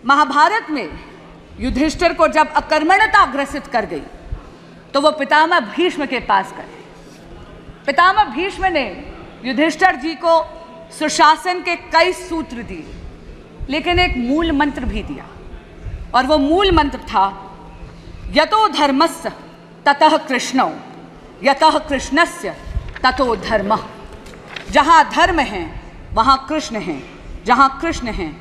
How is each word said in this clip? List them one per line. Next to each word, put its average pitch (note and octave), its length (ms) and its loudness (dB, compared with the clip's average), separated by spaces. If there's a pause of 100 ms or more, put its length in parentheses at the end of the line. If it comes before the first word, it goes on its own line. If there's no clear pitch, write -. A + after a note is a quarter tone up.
महाभारत D4 640 2
में A#3 200 -6 (680)
युधिष्ठिर D4+ 540 0
को D#4+ 140 2
जब D#4 260 2
अकर्मण्यता F4 720 4
ग्रसित C#4 420 -6
कर A3 180 -2
गई, D3+ 180 -10 (880)
तो C#4 80 2
वो D4+ 100 6
पितामह D4+ 480 2
भीष्म C#4+ 460 -2
के B3 140 -6
पास F#3+ 380 -2
गए। - 180 -16 (1080)
पितामह F#4 380 4
भीष्म F4+ 420 -4
ने C4+ 380 -2 (420)
युधिष्ठिर D#4+ 500 2
जी D4 200 -6
को E4 480 0 (360)
सुशासन D#4 640 4
के F4 140 -4
कई E4+ 380 2
सूत्र D#4+ 420 -8
दिए, F3 460 -14 (680)
लेकिन E4 300 0
एक F4+ 180 0
मूल D4 340 0
मंत्र C#4+ 340 -2
भी G#3 180 -4
दिया, - 220 -12 (920)
और B3+ 100 2
वो D4+ 120 2
मूल E4+ 340 2
मंत्र D4 260 0
था, G3 580 -4 (760)
"यतो G#4 360 2
धर्मस्य C#4+ 640 0 (540)
ततः D4+ 320 4
कृष्णो, B3+ 580 -2 (680)
यतः D4+ 340 4
कृष्णस्य C#4 800 -2 (480)
ततो A#3+ 320 2
धर्मः।" G#3 440 0 (920)
जहाँ D4+ 380 6
धर्म E4+ 300 2
है, F#3+ 420 -6 (320)
वहाँ C4 360 4
कृष्ण D4 260 -4
है, E3 280 -6 (420)
जहाँ C4+ 360 4
कृष्ण D#4+ 260 -4
है F3+ 340 -6